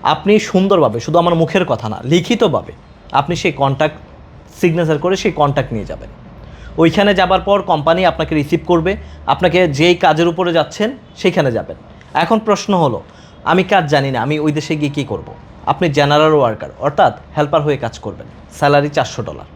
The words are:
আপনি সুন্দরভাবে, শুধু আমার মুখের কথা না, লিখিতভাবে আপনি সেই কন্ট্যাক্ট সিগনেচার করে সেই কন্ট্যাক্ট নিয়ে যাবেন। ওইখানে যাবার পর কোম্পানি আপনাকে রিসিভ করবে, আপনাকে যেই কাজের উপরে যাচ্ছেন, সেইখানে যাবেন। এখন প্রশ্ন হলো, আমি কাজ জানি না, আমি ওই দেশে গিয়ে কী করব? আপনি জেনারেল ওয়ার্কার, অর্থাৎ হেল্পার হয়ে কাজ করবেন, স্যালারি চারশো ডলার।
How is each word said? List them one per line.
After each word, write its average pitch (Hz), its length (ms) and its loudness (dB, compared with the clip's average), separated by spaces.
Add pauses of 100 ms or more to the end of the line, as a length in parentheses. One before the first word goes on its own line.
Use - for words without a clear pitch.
আপনি 190 360 2
সুন্দরভাবে, 185 600 2
শুধু 156 180 0
আমার 170 160 2
মুখের 170 300 0
কথা 117 240 -4
না, 98 160 -8
লিখিতভাবে 165 680 0 (400)
আপনি 139 240 0
সেই 160 160 -2
কন্ট্যাক্ট 139 440 -2 (640)
সিগনেচার 160 380 2
করে 180 180 0
সেই 190 160 -2
কন্ট্যাক্ট 143 400 0
নিয়ে 107 120 -6
যাবেন। - 240 -14 (720)
ওইখানে 190 360 4
যাবার 185 260 2
পর 196 220 0
কোম্পানি 165 440 0
আপনাকে 160 280 -2
রিসিভ 151 320 0
করবে, 175 300 0 (300)
আপনাকে 170 420 2
যেই 156 260 4
কাজের 170 340 2
উপরে 175 240 -2
যাচ্ছেন, 165 460 -2 (180)
সেইখানে 165 360 0
যাবেন। 104 240 -6 (380)
এখন 170 240 2
প্রশ্ন 214 360 0
হলো, 139 280 0 (420)
আমি 185 200 2
কাজ 185 260 2
জানি 139 200 0
না, 120 120 -2
আমি 147 160 -2
ওই 151 140 0
দেশে 156 240 -4
গিয়ে 147 160 -4
কী 143 120 -4
করব? - 300 -10 (320)
আপনি - 220 0
জেনারেল 147 460 4
ওয়ার্কার, 113 440 0
অর্থাৎ 143 400 2 (180)
হেল্পার 151 260 0
হয়ে 147 140 -2
কাজ 113 220 -8
করবেন, - 280 -12 (260)
স্যালারি 143 360 2
চারশো 139 340 -4
ডলার। 73 340 -12